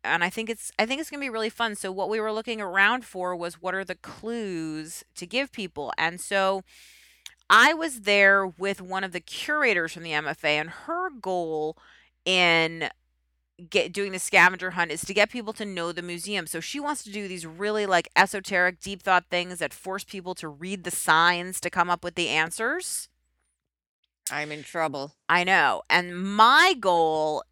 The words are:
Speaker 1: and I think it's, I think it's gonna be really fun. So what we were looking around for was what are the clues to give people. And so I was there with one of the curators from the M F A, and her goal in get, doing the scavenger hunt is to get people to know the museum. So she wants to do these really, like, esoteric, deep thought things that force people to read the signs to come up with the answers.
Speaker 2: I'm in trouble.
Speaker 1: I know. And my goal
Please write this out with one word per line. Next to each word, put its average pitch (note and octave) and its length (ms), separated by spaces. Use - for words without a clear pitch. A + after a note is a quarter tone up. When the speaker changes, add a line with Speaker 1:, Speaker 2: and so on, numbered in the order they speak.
Speaker 1:
and E3 200
I F3+ 60
think A3+ 180
it's, - 300
I G#3+ 80
think C4+ 140
it's D#4+ 100
gonna D4 100
be C#4 80
really A3+ 220
fun. A3+ 240
So F#3+ 180
what F#3+ 160
we A3 120
were G#3+ 120
looking A3 280
around G3+ 440
for F3+ 320
was E3+ 240
what F#3 140
are F#3+ 100
the F#3 120
clues E3 1080
to F3+ 100
give C4 260
people. D#3 460
And E3+ 220
so F#3+ 420
I B3 240
was D#4 280
there G3 440
with F#3+ 340
one F#3+ 240
of F#3 80
the F3 80
curators A3 720
from E3 120
the E3 100
M D3+ 120
F - 180
A, D3+ 140
and D#3 120
her F4 400
goal E3 680
in E3 640
get, F3 220
doing G3+ 200
the F#3 60
scavenger F3+ 540
hunt F3 180
is D#3+ 120
to G3 120
get G#3 160
people A3 240
to A3 100
know F3 280
the E3+ 100
museum. F3 440
So E3 140
she C#4 200
wants D4 240
to G#3 60
do G3+ 180
these F3+ 180
really, G3+ 400
like, F3+ 300
esoteric, F3+ 640
deep G3 220
thought F3+ 280
things F3+ 280
that D#3 140
force F#3+ 320
people F#3 320
to E3 120
read F3 360
the F3+ 60
signs F3 720
to F3+ 100
come F3+ 200
up F3 140
with F3 100
the E3+ 140
answers. A3 800
Speaker 2:
I'm D3+ 220
in D3+ 100
trouble. D3 500
Speaker 1:
I F3 160
know. D#3 440
And F3 300
my A#3 600
goal D#3+ 720